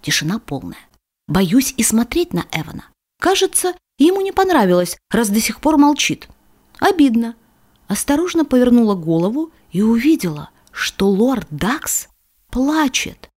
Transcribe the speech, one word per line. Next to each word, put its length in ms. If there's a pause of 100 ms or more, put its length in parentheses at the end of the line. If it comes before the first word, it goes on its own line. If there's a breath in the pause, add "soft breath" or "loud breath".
Тишина 360
полная. 500 (380)
Боюсь 500
и 60
смотреть 520
на 180
Эвана. 320 (340)
Кажется, 560 (240)
ему 220
не 120
понравилось, 680 (120)
раз 200
до 100
сих 200
пор 180
молчит. 500 (500)
Обидно. 560 (540)
Осторожно 560
повернула 500
голову 560 (200 soft breath)
и 120
увидела, 680 (200)
что 380
лорд 420
Дакс 580 (420)
плачет 880